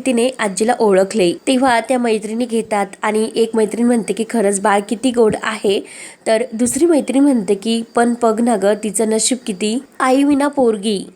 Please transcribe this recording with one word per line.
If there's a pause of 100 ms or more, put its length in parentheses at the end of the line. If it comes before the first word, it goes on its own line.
तिने (100)
आजीला
ओळखले." (140)
तेव्हा
त्या
मैत्रिणी
घेतात (160)
आणि
एक
मैत्रीण
म्हणते
की,
"खरंच
बाळ (100)
किती
गोड
आहे." (480)
तर (100)
दुसरी
मैत्रीण
म्हणते
की, (120)
"पण
बघ
ना
गं, (100)
तिचं
नशीब
किती, (200)
आई
विना
पोरगी."